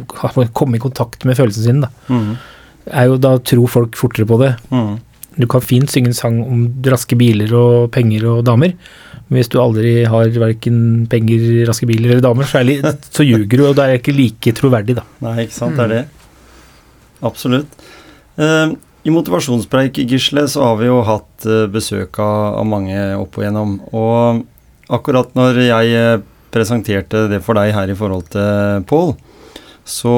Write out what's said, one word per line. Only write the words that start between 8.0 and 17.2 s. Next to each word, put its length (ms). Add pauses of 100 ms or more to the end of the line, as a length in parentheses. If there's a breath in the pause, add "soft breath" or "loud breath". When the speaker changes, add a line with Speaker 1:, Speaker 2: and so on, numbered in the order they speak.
Speaker 1:
og 160
damer, 300 (560 loud breath)
men 100
hvis 80
du 140
aldri 320 (100)
har 240
hverken 800
penger, 380 (240)
raske 180
biler 240
eller 140
damer, 180
så 160
er 80
det 140
litt, 280
Speaker 2:
<laughs> 60
Speaker 1:
så 80
ljuger 380
du, 80
og 80
da 100
er 80
det 60
ikke 160
like 400
troverdig, 420
da. 60 (160)
Speaker 2:
Nei, 260
ikke 80
sant, 240
det 80
er 60
Speaker 3:
Mm. 20
Speaker 2:
det. 120 (1120 soft breath)
Absolutt. 540 (600 loud breath)